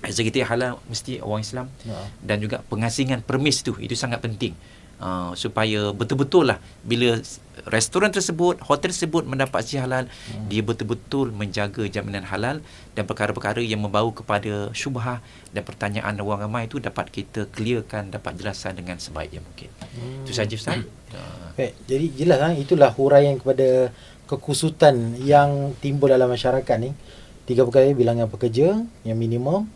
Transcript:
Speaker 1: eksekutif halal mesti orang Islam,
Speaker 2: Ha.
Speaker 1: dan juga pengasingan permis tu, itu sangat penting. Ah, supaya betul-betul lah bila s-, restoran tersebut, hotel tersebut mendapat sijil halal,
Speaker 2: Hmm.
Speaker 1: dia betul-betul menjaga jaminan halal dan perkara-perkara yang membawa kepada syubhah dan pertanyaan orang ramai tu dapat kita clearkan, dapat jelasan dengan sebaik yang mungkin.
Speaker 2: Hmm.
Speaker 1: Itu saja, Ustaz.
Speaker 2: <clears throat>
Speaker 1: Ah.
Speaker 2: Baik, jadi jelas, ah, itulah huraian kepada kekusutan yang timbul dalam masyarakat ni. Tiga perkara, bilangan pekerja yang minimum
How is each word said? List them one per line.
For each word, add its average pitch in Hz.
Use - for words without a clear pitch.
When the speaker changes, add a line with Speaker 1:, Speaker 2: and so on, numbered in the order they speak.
Speaker 1:
eksekutif 110
halal 120
mesti 123
orang 107
Islam, 123
Speaker 2:
Ha. 104
Speaker 1:
dan 104
juga 104
pengasingan 117
permis 135
tu, -
itu 113
sangat 117
penting. 104
Ah, 90
supaya 107
betul-betul 135
lah 113
bila 117
s-, -
restoran 117
tersebut, 175
hotel -
tersebut 170
mendapat 135
sijil 135
halal, 127
Speaker 2:
Hmm. 107
Speaker 1:
dia 101
betul-betul 117
menjaga 104
jaminan 98
halal 110
dan 107
perkara-perkara 104
yang 110
membawa 104
kepada 104
syubhah 123
dan 101
pertanyaan 104
orang 104
ramai 113
tu 139
dapat 117
kita 101
clearkan, 107
dapat 90
jelasan 98
dengan 90
sebaik 80
yang 80
mungkin. -
Speaker 2:
Hmm. -
Speaker 1:
Itu 127
saja, 107
Ustaz. 120
Speaker 2:
<clears throat> 107
Speaker 1:
Ah. 87
Speaker 2:
Baik, 131
jadi 139
jelas, 151
ah, 165
itulah 143
huraian 139
kepada 127
kekusutan 147
yang 143
timbul 139
dalam 127
masyarakat 127
ni. 131
Tiga 123
perkara, 135
bilangan 117
pekerja 117
yang 113
minimum 127